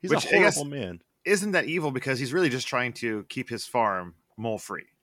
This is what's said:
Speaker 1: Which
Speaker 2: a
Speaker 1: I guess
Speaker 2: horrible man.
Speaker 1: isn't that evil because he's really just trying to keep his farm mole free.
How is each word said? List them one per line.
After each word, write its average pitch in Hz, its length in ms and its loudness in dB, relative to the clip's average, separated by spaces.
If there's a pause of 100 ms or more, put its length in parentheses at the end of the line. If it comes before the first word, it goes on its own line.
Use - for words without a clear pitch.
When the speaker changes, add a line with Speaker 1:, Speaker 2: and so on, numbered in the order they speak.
(100)
Speaker 1:
Which 156 160 4
Speaker 2:
a - 100 4
Speaker 1:
I 202 40 8
guess 202 160 6
Speaker 2:
horrible 143 200 -4
man. 90 260 -6 (220)
Speaker 1:
isn't 202 280 2
that 160 140 2
evil 156 260 -2
because 127 260 -2
he's 123 140 -4
really 170 160 4
just 127 180 -2
trying 123 280 -2
to 107 340 -4
keep 131 200 -8
his 117 180 -6
farm 95 480 0 (220)
mole 110 220 -4
free. 87 260 -10 (180)